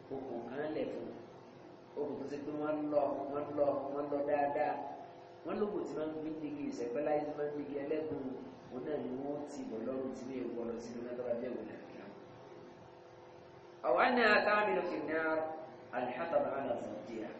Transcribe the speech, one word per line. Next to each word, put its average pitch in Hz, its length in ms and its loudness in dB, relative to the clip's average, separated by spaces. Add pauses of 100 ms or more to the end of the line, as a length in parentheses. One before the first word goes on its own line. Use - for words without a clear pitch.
okùn 131 400 -4
kan 131 240 -4
lẹ̀ 143 180 0
fún 117 180 -4
un. 113 120 -8 (760)
Okùn 143 220 0
tó 135 80 -4
ṣe 135 140 -4
pé 147 140 -4
wọ́n 151 320 2
lọ, 147 180 6 (220)
wọ́n 143 260 0
lọ, 147 180 6 (160)
wọ́n 143 220 -2
lọ 147 140 2
dáadáa. 143 540 4 (680)
Wọ́n 185 160 -4
lóko 202 240 2
tí - 120 -2
máa 156 140 0
ń 160 80 -2
gbé 156 160 -4 (100)
igi 143 240 -4
ìṣẹ́pẹ́ 123 400 0
láyé, 151 160 6
tí 147 100 -2
máa 147 140 -2
ń 147 60 0
gbé 147 100 -4
igi 139 160 -4
ẹlẹ́gùn, 147 480 0 (420)
òun 123 160 -6
náà 151 140 0
ni 123 180 -2
wọ́n 143 280 -2
ti 143 200 -6
bọ̀ 110 180 -4
lọ́rùn 131 320 -2
tí 113 140 -8
wọ́n 123 260 -2
wọ́ 117 120 -2
lọ 113 120 -2
sínú 117 240 -8
náà 123 140 -6
tó 123 80 -4
bá 123 120 2
jẹ́ 123 140 -2
òun 110 180 -4
náà - 120 -8
kí - 160 -12
á. 101 120 -12 (1800)
أو - 140 6
أنها 240 420 8
تعمل 208 420 6
في 170 160 0
النار 160 420 2 (520)
الحطب 139 560 2
على 135 280 0
زوجها. 107 640 -6